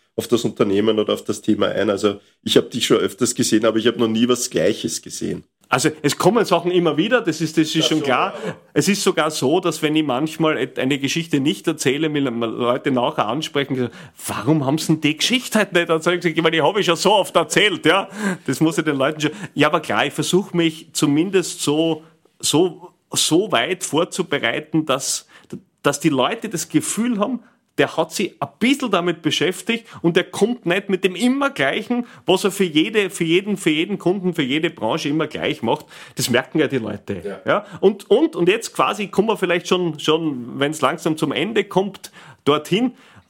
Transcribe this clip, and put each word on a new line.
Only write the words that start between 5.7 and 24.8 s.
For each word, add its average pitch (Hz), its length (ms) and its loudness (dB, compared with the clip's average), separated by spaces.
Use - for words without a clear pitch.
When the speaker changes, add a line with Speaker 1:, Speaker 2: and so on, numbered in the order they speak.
Speaker 2:
es 147 160 0
kommen 202 260 4
Sachen 175 260 0
immer 175 280 2
wieder, 226 240 2
das 170 180 -2
ist, 160 160 -4
das 156 120 2
ist - 60 -4
Speaker 1:
Ja, 160 60 0
Speaker 2:
schon 156 180 2
Speaker 1:
schon, 147 60 -2
Speaker 2:
klar. 143 300 0
Speaker 1:
ja. 175 120 -6
Speaker 2:
Es 147 140 2
ist 202 140 2
sogar 160 280 0
so, 156 280 0
dass 170 220 -2
wenn 151 160 0
ich 156 80 2
manchmal 151 540 0
et-, 127 200 -4
eine 135 200 0
Geschichte 143 420 -2
nicht 151 260 -2
erzähle, 156 440 0
mir 147 100 -2
Leute 120 720 -2
nachher 127 360 0
ansprechen, 139 500 -4
sagen, 123 140 -2
„Warum 139 400 0
haben 143 100 2
sie - 120 -4
denn 156 120 2
die 151 160 0
Geschichte 247 440 0
halt 202 120 -2
nicht 175 160 2
erzählt?“ 170 380 0
Ich 156 160 -2
meine, 165 140 4
die 156 60 2
habe 196 180 2
ich 170 40 0
schon 170 120 2
so 190 160 4
oft 196 220 2
erzählt, 175 520 2
ja. 180 240 2
Das 135 140 -2
muss 160 160 2
ich 165 80 0
den 147 120 0
Leuten 147 260 0
schon. 151 80 0
Ja, 147 140 4
aber 160 120 2
klar, 110 240 0
ich 143 80 -4
versuche 175 420 -2
mich 165 380 -2
zumindest 165 680 0
so, 156 400 0
so, 170 520 0
so 180 400 0
weit 151 320 0
vorzubereiten, 156 1040 -2